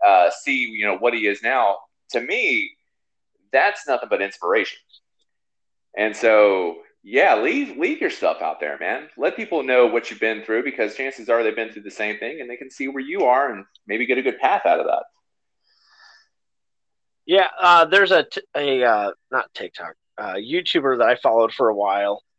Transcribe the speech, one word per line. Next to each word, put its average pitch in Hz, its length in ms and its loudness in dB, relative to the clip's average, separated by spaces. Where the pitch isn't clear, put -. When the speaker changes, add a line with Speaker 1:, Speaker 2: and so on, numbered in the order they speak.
Speaker 1:
uh, 90 240 6
see, 131 420 -4
you 110 140 -4
know, 98 120 0
what 117 160 0
he 110 140 -2
is 101 140 -2
now. 113 380 0
To 127 100 -4
me, 147 560 -4
that's 190 340 0
nothing 123 220 -2
but 95 120 0
inspiration. 98 580 -2
And 107 180 -2
so, 98 680 4
yeah, 127 320 4
leave, 185 420 -2
leave 240 240 -4
your 170 80 -2
stuff 82 320 -2
out 78 180 -6
there, 73 200 -8
man. 117 360 -8
Let 143 220 -4
people 170 260 -4
know 127 220 4
what 113 240 0
you've 107 100 -14
been 110 240 -4
through, 113 200 -2
because 117 320 -4
chances 135 340 -8
are 117 140 2
they've 107 120 0
been 113 160 -8
through 104 120 -18
the 101 80 -16
same 107 260 -6
thing, 135 240 -10
and 123 80 -14
they 120 80 -14
can 131 140 -18
see 135 180 -10
where 135 140 -8
you 165 220 -2
are 127 280 2
and 98 100 -16
maybe 113 180 -4
get 123 120 0
a 131 60 -2
good 127 160 -2
path 156 260 0
out 85 140 2
of - 80 -4
that. - 160 -2
Speaker 2:
Yeah, 180 220 4
uh, 170 260 6
there's 185 260 4
a, 160 120 4
t-, - 180 -12
a, 139 280 -2
uh, 104 280 0
not 127 220 -4
TikTok, 87 400 -14
uh, 95 160 -8
YouTuber 135 680 -2
that 113 80 4
I 123 80 4
followed 113 380 2
for 117 160 2
a 107 60 0
while. 101 480 0